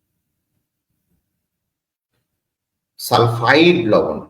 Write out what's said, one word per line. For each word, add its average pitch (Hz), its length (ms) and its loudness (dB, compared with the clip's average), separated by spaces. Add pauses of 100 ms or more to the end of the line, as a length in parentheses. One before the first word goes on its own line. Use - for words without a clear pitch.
(3000)
সালফাইড 127 800 2 (140)
লবণ, 78 260 -2 (120)